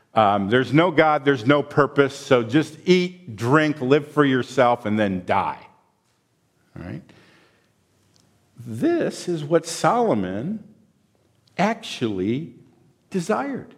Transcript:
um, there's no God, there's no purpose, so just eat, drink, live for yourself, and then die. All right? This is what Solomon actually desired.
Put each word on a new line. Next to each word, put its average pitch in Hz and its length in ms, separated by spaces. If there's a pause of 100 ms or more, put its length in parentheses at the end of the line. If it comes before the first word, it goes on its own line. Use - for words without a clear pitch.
(140)
um, 101 340
there's 117 240
no 165 180
God, 151 360
there's 135 180
no 143 180
purpose, 139 540
so 123 260
just 120 440
eat, 180 500
drink, 139 460
live 143 260
for 147 160
yourself, 123 600
and 107 120
then 98 280
die. 80 400 (1080)
All 85 80
right? 92 200 (1600)
This 147 720
is 165 160
what 160 220
Solomon 160 960 (920)
actually 123 960 (560)
desired. 220 680